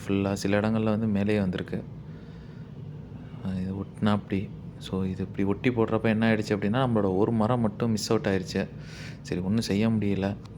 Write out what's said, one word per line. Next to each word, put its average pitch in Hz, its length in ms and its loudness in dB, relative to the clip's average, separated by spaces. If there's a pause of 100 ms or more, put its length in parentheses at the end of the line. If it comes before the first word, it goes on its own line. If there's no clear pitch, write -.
ஃபுல்லா 98 260 2
சில 101 260 2
இடங்கள்ல 110 240 2
வந்து 110 240 2
மேலேயே 104 320 2
வந்திருக்கு. 95 440 -2 (1600)
ஆ, 98 40 -2
இது 92 260 -2
ஒட்டினா 101 340 0
அப்படி. 101 400 0 (280)
So, 95 280 -2
இது 92 180 -2
இப்படி 98 200 -2
ஒட்டி 101 260 2
போடுறப்ப 110 340 2
என்ன 113 300 4
ஆயிடுச்சு 107 160 0
அப்படின்னா, 107 400 2
நம்மளோட 101 260 2
ஒரு 110 160 4
மரம் 117 280 4
மட்டும் 113 320 0
மிஸ் 104 180 -2
அவுட் 110 180 4
ஆயிடுச்சு. 95 400 0 (540)
சரி, 87 200 -4
ஒண்ணும் 104 200 0
செய்ய 107 280 2
முடியல. 101 460 0 (220)